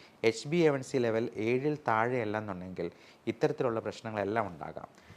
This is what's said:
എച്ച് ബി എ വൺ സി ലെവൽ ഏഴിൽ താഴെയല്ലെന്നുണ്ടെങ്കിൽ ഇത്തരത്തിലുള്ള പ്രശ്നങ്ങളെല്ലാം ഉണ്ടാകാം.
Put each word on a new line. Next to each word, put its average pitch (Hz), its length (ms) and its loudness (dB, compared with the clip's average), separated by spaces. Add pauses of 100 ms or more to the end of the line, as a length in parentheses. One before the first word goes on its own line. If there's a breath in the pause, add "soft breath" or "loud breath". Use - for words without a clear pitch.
(240 loud breath)
എച്ച് 113 240 2
ബി 151 80 0
എ 160 140 8
വൺ 139 120 2
സി 135 140 -4
ലെവൽ 117 400 2
ഏഴിൽ 127 420 0 (100)
താഴെയല്ലെന്നുണ്ടെങ്കിൽ 104 1000 -2 (360 loud breath)
ഇത്തരത്തിലുള്ള 123 540 0
പ്രശ്നങ്ങളെല്ലാം 104 680 -2
ഉണ്ടാകാം. 78 420 -10 (280 loud breath)